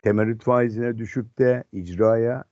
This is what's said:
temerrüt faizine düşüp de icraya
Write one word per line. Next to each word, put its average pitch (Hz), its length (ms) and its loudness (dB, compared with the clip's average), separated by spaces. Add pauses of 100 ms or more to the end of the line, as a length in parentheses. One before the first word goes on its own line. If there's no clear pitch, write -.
temerrüt 107 400 0
faizine 120 560 0
düşüp 113 400 -8
de 127 340 2
icraya 110 800 0